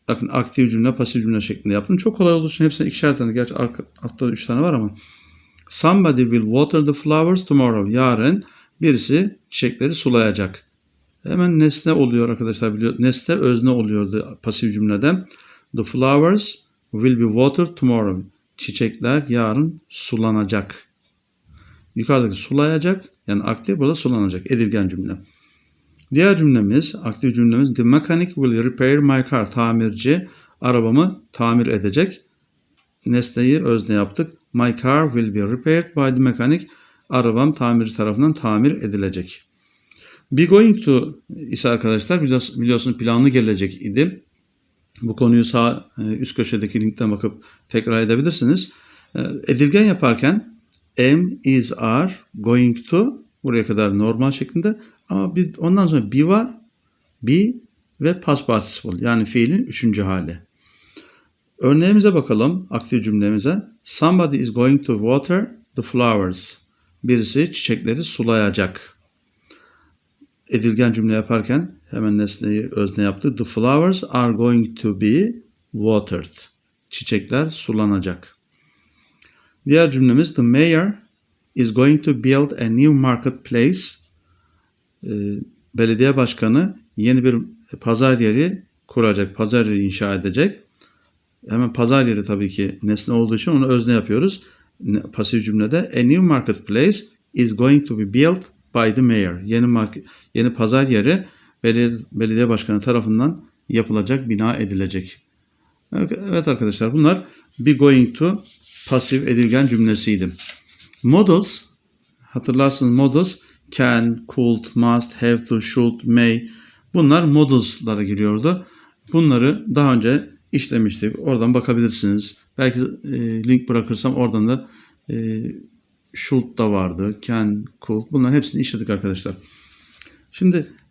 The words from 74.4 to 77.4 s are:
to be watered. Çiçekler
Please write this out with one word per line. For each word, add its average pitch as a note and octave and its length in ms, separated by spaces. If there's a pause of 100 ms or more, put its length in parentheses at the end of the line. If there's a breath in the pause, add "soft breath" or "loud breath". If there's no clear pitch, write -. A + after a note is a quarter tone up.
to G#2 200
be D#3+ 340 (380)
watered. G#2 640 (540)
Çiçekler B2 580